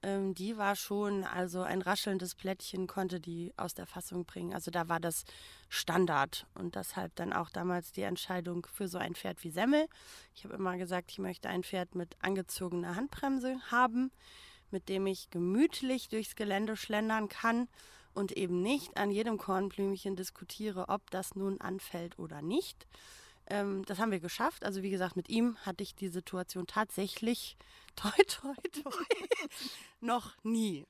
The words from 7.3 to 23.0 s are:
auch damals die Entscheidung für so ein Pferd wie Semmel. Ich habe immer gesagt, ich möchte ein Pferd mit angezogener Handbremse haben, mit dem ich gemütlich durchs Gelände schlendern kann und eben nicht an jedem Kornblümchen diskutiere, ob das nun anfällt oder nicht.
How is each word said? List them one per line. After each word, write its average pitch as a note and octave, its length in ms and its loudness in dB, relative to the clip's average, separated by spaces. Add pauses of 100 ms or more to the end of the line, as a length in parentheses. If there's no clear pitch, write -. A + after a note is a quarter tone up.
auch E3+ 160 2
damals F3 420 -2
die G3 120 -4
Entscheidung F3 640 -2
für - 220 -4
so F3+ 100 -6
ein E3+ 160 -2
Pferd F3+ 300 -6
wie E3 80 -6
Semmel. C4+ 360 6 (460)
Ich - 120 -18
habe G3+ 100 -10
immer F#3 220 0
gesagt, F3+ 340 -2
ich - 80 -12
möchte F#3 300 -4
ein F#3 140 0
Pferd F3+ 320 -2
mit F3 260 -4
angezogener F3+ 760 -2
Handbremse C4 640 0 (100)
haben, B3 420 4 (600)
mit F#3+ 160 -2
dem F#3+ 180 2
ich F#3+ 260 -2
gemütlich B3 760 4
durchs A3 300 -4
Gelände G#3 400 2
schlendern A3 500 2
kann A#3 400 2 (460)
und G3 180 0
eben F3+ 300 2
nicht B3+ 360 2
an G3+ 140 2
jedem G#3+ 260 2
Kornblümchen G3 760 0
diskutiere, F#3 720 -6
ob - 240 -2
das F#3 240 -4
nun G3 240 0
anfällt F3+ 600 -6
oder D#3+ 220 -6
nicht. G#3+ 460 -2 (640)